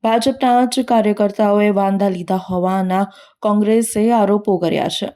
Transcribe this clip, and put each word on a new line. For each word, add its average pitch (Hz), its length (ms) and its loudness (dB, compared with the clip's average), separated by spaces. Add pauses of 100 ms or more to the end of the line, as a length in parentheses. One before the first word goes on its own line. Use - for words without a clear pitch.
ભાજપના 247 560 2 (140)
જ 262 180 -2
કાર્યકર્તાઓએ 208 760 2 (100)
વાંધા 196 360 0
લીધા 180 220 -4 (120)
હોવાના 185 560 -2 (400)
કોંગ્રેસે 214 580 0 (160)
આરોપો 202 440 0
કર્યા 165 340 -2
છે. - 180 -6